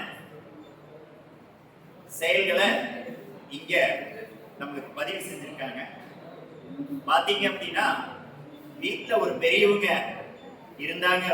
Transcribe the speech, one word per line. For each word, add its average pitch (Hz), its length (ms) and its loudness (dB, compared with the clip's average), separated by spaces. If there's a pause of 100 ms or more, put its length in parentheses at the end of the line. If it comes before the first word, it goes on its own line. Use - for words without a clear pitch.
(2250)
செயல்களை 180 480 6 (920)
இங்க 170 160 -2 (840)
நம்மளுக்கு 143 380 -8
பதிவு - 280 -4
செஞ்சிருக்காங்க. 139 560 -8 (1300)
பாத்தீங்க 202 400 4
அப்படின்னா, - 360 0 (960)
வீட்ல - 300 -4 (120)
ஒரு 180 100 0 (100)
பெரியவங்க 202 440 8 (1000)
இருந்தாங்க 180 480 2